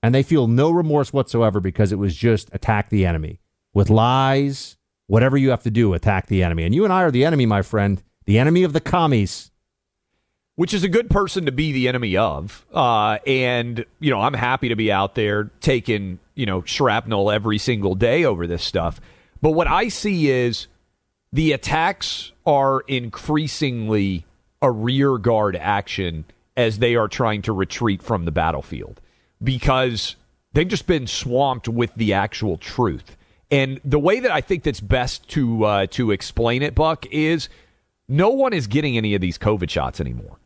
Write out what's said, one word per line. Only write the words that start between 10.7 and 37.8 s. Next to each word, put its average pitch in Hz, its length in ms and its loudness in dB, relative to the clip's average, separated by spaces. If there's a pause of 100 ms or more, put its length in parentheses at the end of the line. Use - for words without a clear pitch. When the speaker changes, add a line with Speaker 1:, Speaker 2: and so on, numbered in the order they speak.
Speaker 2:
is 190 80 0
a 196 60 2
good 226 220 2
person 190 360 0
to 139 60 -2
be 151 180 -2
the 131 160 0
enemy 120 300 0
of. 92 580 -2
Uh, 107 500 2
and, 123 600 -2 (160)
you 151 100 2
know, 113 100 0
I'm 131 140 0
happy 131 340 -2
to 117 60 0
be 107 160 0
out 98 240 0
there 107 300 -2 (160)
taking, 104 580 -2 (160)
you 131 120 -6
know, 92 180 -2
shrapnel 110 680 0
every 107 280 -2
single 101 360 -2
day 117 300 2
over 87 240 -2
this 85 160 -4
stuff. 85 360 -4 (400)
But 156 120 2
what 165 140 2
I 180 220 0
see 180 420 0
is 123 380 -2 (640)
the 156 180 2
attacks 160 800 -4 (160)
are 135 360 2
increasingly 120 1400 -2 (360)
a 135 100 2
rear 127 480 0
guard 107 380 0
action 87 680 -4 (300)
as 113 220 0
they 120 160 2
are 110 140 2
trying 107 340 -2
to 113 100 -4
retreat 95 520 -2
from 95 200 -2
the 82 60 -2
battlefield, 80 720 -4 (420)
because 131 720 0 (380)
they've 165 160 2
just 196 180 -4
been 147 220 0
swamped 127 580 -2
with 117 300 -2
the 110 160 0
actual 98 440 -2
truth. - 600 -4 (340)
And 135 340 0
the 143 140 4
way 185 220 2
that 247 100 0
I 156 120 0
think 185 200 -4
that's 143 180 -2
best 123 500 -2
to, 117 340 0
uh, 101 260 2
to 113 220 0
explain 117 500 0
it, 147 140 -2
Buck, 156 340 0
is 156 380 0 (580)